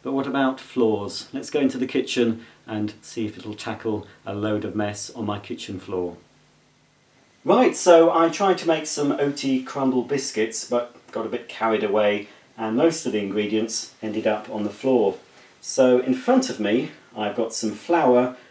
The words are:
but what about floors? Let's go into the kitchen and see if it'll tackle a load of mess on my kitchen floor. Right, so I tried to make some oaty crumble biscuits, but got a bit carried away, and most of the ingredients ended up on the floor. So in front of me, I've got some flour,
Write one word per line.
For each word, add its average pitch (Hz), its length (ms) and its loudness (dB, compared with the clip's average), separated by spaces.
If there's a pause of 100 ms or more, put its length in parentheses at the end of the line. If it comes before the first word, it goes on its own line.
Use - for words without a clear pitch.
but 135 80 -6
what 135 160 -2
about 131 320 0
floors? 107 720 -2
Let's 139 180 -10
go 147 120 0
into 131 160 0
the 123 100 -2
kitchen 120 580 0 (240)
and 107 320 -4
see - 240 -8
if 104 120 -8
it'll 104 180 -12
tackle 107 500 -6 (200)
a 101 100 -8
load 107 300 -2
of 98 100 -6
mess 104 360 -4
on 113 140 -8
my 104 140 -4
kitchen 104 400 -10
floor. 90 380 -6 (1300)
Right, 220 300 4
so 165 360 8
I 165 160 4
tried 190 300 2
to 156 100 -6
make 156 180 0
some 143 320 -2
oaty 139 480 -2
crumble 127 380 0
biscuits, - 680 -4
but 120 240 -2 (180)
got 113 140 -6
a 110 40 -6
bit - 180 -8
carried 110 360 0
away, 104 440 2 (300)
and 110 180 -4
most 160 300 2
of 113 80 -4
the 107 60 0
ingredients 104 720 -2 (100)
ended 110 240 -2
up 107 220 -2
on 107 160 -6
the 104 40 -2
floor. 120 460 2 (460)
So 127 380 4
in 131 140 0
front 254 360 2
of - 100 -8
me, 107 320 0 (240)
I've 104 220 -4
got 113 160 -2
some 107 180 -4
flour, 127 640 2 (160)